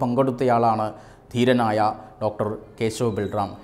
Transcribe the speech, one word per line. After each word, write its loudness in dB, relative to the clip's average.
പങ്കെടുത്തയാളാണ് 2
ധീരനായ 2
ഡോക്ടർ -2
കേശവ് -2
ബൽറാം -2